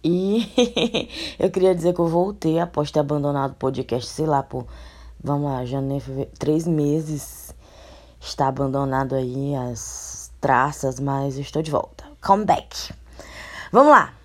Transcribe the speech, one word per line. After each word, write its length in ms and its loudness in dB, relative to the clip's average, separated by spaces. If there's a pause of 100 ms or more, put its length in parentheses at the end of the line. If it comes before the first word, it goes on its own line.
E 1040 2 (240)
<laughs> 80 -18
eu 100 4
queria 240 4
dizer 200 2
que 80 0
eu 60 4
voltei 520 0
após 320 -2
ter 80 2
abandonado 520 0
o 40 -16
podcast, 540 -4
sei 160 -4
lá, 180 2
por, 240 -8 (560)
vamos 260 0
lá, 140 -4
janeiro, 400 -4
fevereiro, 340 -6
três 300 0
meses. 880 -2 (640)
Está 300 -2
abandonado 680 -2
aí 400 -2
as 760 -8 (120)
traças, 580 2
mas 360 -2
eu 60 -8
estou 200 -4
de 100 -6
volta. 320 -4 (180)
Come 220 4
back. 500 -2 (800)
Vamos 200 8
lá. 220 6 (100)